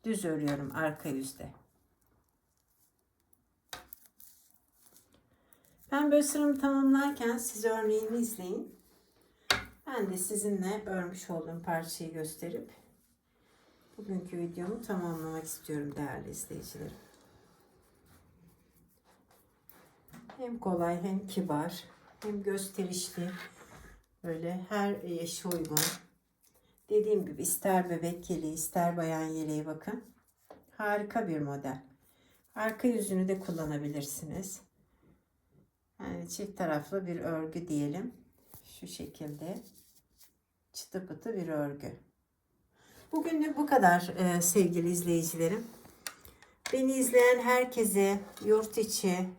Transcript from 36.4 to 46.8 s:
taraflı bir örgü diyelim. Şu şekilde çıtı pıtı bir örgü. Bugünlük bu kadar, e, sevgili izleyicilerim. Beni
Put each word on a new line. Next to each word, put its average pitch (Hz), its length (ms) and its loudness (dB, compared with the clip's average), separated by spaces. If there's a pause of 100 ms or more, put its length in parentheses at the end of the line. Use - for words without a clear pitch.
taraflı 175 480 -2
bir 175 140 -4
örgü 165 480 -4
diyelim. 151 460 -2 (680)
Şu 175 60 -12
şekilde 156 760 -10 (1080)
çıtı - 340 -8
pıtı 202 300 -6
bir 165 120 -4
örgü. 147 440 -4 (1200)
Bugünlük 311 440 0
bu 294 100 2
kadar, 180 520 8
e, 175 240 4
sevgili 175 480 4
izleyicilerim. 170 760 2 (1040)
Beni 262 200 4